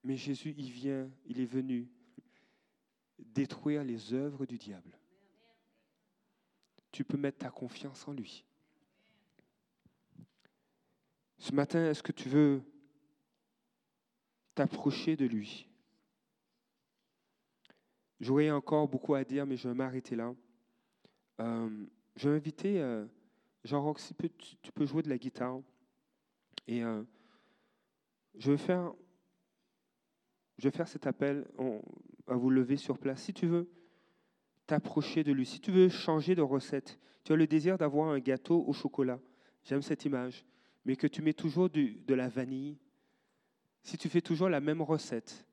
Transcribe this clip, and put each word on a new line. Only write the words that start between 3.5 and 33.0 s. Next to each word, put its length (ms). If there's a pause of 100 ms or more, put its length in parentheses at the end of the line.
les 300
œuvres 320
du 120
diable. 400 (1900)
Tu 140
peux 140
mettre 220
ta 100
confiance 580
en 60
lui. 320 (3000)
Ce 160
matin, 360
est-ce 140
que 100
tu 160
veux 340 (1900)
t'approcher 600
de 100
lui ? 420 (2500)
J'aurais 320
encore 380
beaucoup 260
à 80
dire, 240
mais 100
je 120
vais 40
m'arrêter 420
là. 200 (1040)
Euh, 460 (320)
je 120
vais 60
inviter, 460
euh, 240 (580)
Jean-Roch, 360
si 140
peu-, 160
tu, 280
tu 140
peux 140
jouer 160
de 80
la 80
guitare. 420 (1080)
Et, 160
euh, 180 (1300)
je 160
vais 60
faire, 360 (1700)
je 80
vais 100
faire 100
cet 200
appel, 400 (100)
on, 240 (460)
à 80
vous 160
lever 260
sur 220
place. 240